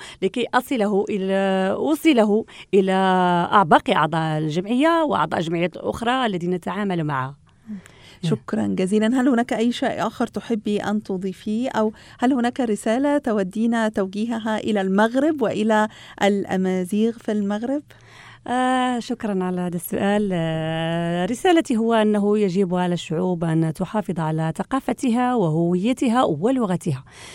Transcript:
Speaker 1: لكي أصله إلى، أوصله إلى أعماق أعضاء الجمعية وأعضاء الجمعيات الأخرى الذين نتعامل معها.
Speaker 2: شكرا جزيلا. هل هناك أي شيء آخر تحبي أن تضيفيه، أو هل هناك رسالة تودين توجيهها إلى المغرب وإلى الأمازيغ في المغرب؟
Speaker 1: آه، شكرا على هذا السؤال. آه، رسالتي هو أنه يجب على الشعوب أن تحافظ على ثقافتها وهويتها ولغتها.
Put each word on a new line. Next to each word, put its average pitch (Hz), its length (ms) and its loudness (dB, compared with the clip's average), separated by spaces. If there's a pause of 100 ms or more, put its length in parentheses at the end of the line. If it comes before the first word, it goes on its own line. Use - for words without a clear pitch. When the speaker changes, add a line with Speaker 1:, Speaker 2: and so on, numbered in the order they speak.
(220)
Speaker 1:
لكي 196 320 0
أصله 214 560 0
إلى، 190 240 -2 (380)
أوصله 240 720 2 (300)
إلى 190 180 4 (600)
أعماق 214 380 6
أعضاء 160 480 0
الجمعية 226 640 0
وأعضاء 185 380 0
الجمعيات 170 360 -2
الأخرى 233 500 -2
الذين 180 240 -2
نتعامل 180 540 -2
معها. 139 320 -4 (840)
Speaker 2:
شكرا 208 440 -2
جزيلا. 208 540 0
هل 254 80 2
هناك 240 240 2
أي 233 200 0
شيء 208 340 -4
آخر 233 200 -4
تحبي 208 520 -4
أن 208 240 -2
تضيفيه، 202 640 -6
أو 214 240 -2 (260)
هل 254 140 2
هناك 240 280 0
رسالة 247 580 0
تودين 220 720 0
توجيهها 214 680 -4
إلى 214 220 0
المغرب 226 600 2
وإلى 214 460 2 (340)
الأمازيغ 190 880 0
في 226 200 -6
المغرب؟ 214 500 -4 (640)
Speaker 1:
آه، 254 520 0
شكرا 208 460 -4
على 180 160 -2
هذا 180 160 -4
السؤال. 202 560 0
آه، 165 920 -2
رسالتي 320 520 2
هو 226 180 2
أنه 208 440 2
يجب 185 360 2
على 180 200 0
الشعوب 175 500 -2
أن 160 280 2
تحافظ 185 480 -4
على 160 360 -2
ثقافتها 254 800 -2
وهويتها 190 920 2
ولغتها. 180 800 0 (300)